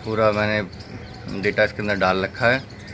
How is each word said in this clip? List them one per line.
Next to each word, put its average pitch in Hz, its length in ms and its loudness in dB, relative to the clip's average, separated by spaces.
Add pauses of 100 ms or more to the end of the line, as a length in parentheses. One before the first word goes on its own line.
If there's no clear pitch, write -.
पूरा 110 260 4
मैंने 104 1080 -4
डेटा 104 220 2
इसके 104 180 0
अंदर 104 160 0
डाल 95 260 4
रखा 117 240 0
है। 131 160 4 (300)